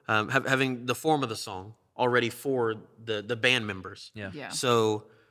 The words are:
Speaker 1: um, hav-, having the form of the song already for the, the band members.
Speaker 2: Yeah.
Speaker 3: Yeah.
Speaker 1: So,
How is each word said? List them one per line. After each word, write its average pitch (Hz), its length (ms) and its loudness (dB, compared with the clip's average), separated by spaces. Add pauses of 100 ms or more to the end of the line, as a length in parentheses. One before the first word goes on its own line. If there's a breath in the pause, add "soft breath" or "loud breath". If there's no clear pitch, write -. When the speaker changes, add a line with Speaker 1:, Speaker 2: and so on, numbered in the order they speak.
Speaker 1:
um, 107 220 2
hav-, 127 180 2
having 131 400 0
the 123 80 0
form 156 280 2
of 127 60 -2
the 110 80 -6
song 104 380 -10 (220)
already 120 340 4
for 120 440 -2 (300)
the, 107 180 -4
the 113 140 -4
band 120 300 2
members. 98 480 -10
Speaker 2:
Yeah. 101 180 -10
Speaker 3:
Yeah. 135 180 -10
Speaker 1:
So, 110 540 2 (260 soft breath)